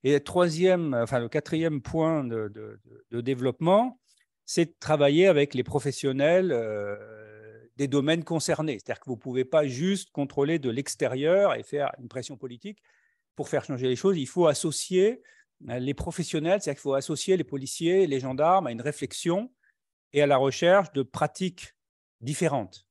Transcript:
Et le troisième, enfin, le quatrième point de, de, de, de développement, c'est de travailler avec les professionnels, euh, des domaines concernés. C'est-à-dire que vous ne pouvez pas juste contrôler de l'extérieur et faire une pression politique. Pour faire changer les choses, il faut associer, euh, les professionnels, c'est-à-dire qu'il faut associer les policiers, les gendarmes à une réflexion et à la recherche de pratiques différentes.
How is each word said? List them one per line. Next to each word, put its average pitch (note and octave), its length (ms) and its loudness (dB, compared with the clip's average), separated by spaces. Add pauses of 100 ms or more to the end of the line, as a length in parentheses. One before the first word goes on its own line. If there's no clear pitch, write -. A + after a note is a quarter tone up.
Et C#3 100 4
le C#3+ 100 2
troisième, F3 680 2
enfin, A#2+ 260 0
le A#2+ 100 -4
quatrième D#3+ 520 -2
point D#3+ 420 0
de, A2+ 260 -6
de, G#2+ 360 -16
de, A2 240 -20
de A#2+ 120 -6
développement, D3 800 0 (460)
c'est E3+ 200 0
de - 140 -20
travailler D3+ 460 4
avec D3 300 4
les B2 80 -2
professionnels, C#3+ 880 0
euh, G#2+ 680 -6 (580)
des C#3 120 -2
domaines C#3+ 380 2
concernés. D#3 480 -2
C'est-à-dire G#2+ 260 -8
que - 100 -20
vous B2 60 -4
ne G#2+ 60 -18
pouvez B2+ 240 -2
pas D3+ 200 2
juste D#3+ 460 -2
contrôler C#3+ 480 -2
de C3+ 100 -4
l'extérieur C#3+ 840 0
et A2 80 -8
faire C#3+ 340 -4
une A#2+ 120 -16
pression C3 260 -12
politique. B2+ 460 -14 (540)
Pour C#3+ 120 -8
faire C#3+ 160 -2
changer C3 240 -4
les B2+ 80 2
choses, F#3+ 220 2
il C3+ 100 -4
faut F3 200 2
associer, F3+ 760 0 (480)
euh, A#2+ 100 -6
les C3+ 140 -4
professionnels, E3+ 680 -2
c'est-à-dire C#3+ 180 -6
qu'il - 40 -20
faut C3+ 100 0
associer D#3 440 0
les D#3 80 -2
policiers, E3 600 0
les C#3 140 0
gendarmes D3 480 2
à A#2+ 60 -4
une A#2 80 -8
réflexion D#3 720 -4 (580)
et C#3+ 100 2
à D3 60 4
la C#3+ 80 6
recherche E3 560 4
de C#3 120 -2
pratiques - 680 -6 (460)
différentes. C#3 720 -4